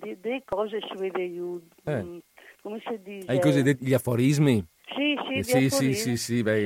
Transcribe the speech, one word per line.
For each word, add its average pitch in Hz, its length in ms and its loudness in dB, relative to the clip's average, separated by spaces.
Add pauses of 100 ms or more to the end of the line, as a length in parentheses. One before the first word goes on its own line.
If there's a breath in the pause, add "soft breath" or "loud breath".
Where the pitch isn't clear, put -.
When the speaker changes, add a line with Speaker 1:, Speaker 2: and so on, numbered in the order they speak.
Speaker 1:
de-, 208 180 -10
dei 240 240 -4
cose 202 380 -2
su - 140 -8
dei, 180 640 -4 (240)
Speaker 2:
Eh. 139 180 -2
Speaker 1:
mm, 175 140 -12 (440 loud breath)
come 208 240 -10
si 226 160 -6
dice? 190 300 -10
Speaker 2:
Ai 135 80 2
cosiddetti, 139 460 4
gli 131 80 2
aforismi? 127 720 4 (280)
Speaker 1:
Sì, 294 240 0 (100)
sì, 269 80 -4
Speaker 2:
Eh, 214 40 -2
Speaker 1:
gli 196 40 -2
Speaker 2:
sì, 240 260 4
sì, 269 60 2
Speaker 1:
aforismi. 262 180 2
Speaker 2:
sì, 120 240 -2
sì, 117 260 0
beh. 107 220 2